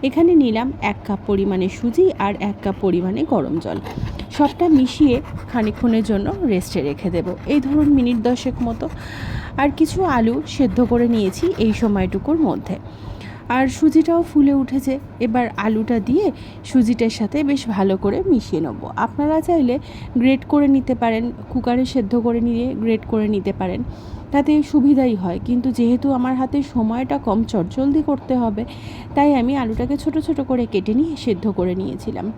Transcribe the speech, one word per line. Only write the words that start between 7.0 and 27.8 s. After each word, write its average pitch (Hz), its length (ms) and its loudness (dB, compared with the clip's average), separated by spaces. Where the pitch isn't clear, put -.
দেব, 175 260 -2
এই 277 160 2
ধরুন 285 320 2
মিনিট 247 240 4
দশেক 240 440 0
মতো। 233 280 -4
আর 285 200 2
কিছু 320 260 2
আলু 254 440 2
সেদ্ধ 240 420 2
করে 240 180 4
নিয়েছি 226 500 0
এই 220 160 2
সময়টুকুর 202 640 0
মধ্যে। 233 380 0
আর 262 180 2
সুজিটাও 311 540 4
ফুলে 285 320 4
উঠেছে, 269 460 0
এবার 233 380 0
আলুটা 220 420 0
দিয়ে 285 320 2
সুজিটার 233 440 2
সাথে 226 340 -2
বেশ 277 240 0
ভালো 190 300 2
করে 208 280 0
মিশিয়ে 233 360 0
নেব। - 340 -6
আপনারা 294 460 0
চাইলে 294 380 2
গ্রেট 262 280 2
করে 294 220 2
নিতে 262 280 2
পারেন, 233 360 -2
কুকারে 247 360 0
সেদ্ধ 240 300 -2
করে 233 260 0
নিয়ে 240 320 0
গ্রেট 220 340 0
করে 214 200 0
নিতে 196 260 0
পারেন, 190 300 -4
তাতে 294 320 4
সুবিধাই 269 520 4
হয়। 185 300 -2
কিন্তু 247 260 0
যেহেতু 247 400 2
আমার 254 240 0
হাতে 262 280 0
সময়টা 247 440 0
কম, 226 260 0
চটজলদি 262 580 0